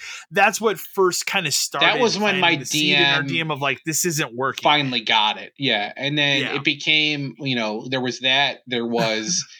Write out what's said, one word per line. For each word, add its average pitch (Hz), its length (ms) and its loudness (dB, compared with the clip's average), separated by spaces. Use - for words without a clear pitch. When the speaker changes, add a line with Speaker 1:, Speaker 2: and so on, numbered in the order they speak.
Speaker 1:
that's 196 300 2
what 208 180 0
first - 480 0
kinda 175 240 0
started 151 360 0
Speaker 2:
That 214 120 2
was 220 180 2
when 202 220 0
Speaker 1:
planting - 20 2
Speaker 2:
my 170 160 4
Speaker 1:
the 143 80 -8
seed 151 340 2
in 143 60 4
our 139 180 2
Speaker 2:
D 139 40 -4
M - 0 -
Speaker 1:
D 165 140 -2
M 160 100 -2
of, 139 100 -4
like, 135 240 -2
"This 160 200 -2
isn't 151 300 -2
working." 127 280 -4
Speaker 2:
finally 139 380 2
got 107 360 2
it. 95 200 -14
Yeah. 110 380 0
And 143 220 -2
then 139 240 2
Speaker 1:
Yeah. 123 140 -4
Speaker 2:
it 147 80 -4
became, 151 760 0
you 135 160 -2
know, 110 340 -2
there 131 120 0
was 123 200 -4
that. 131 460 2
There 120 200 -2
Speaker 1:
<laughs> 117 120 0
Speaker 2:
was 110 460 0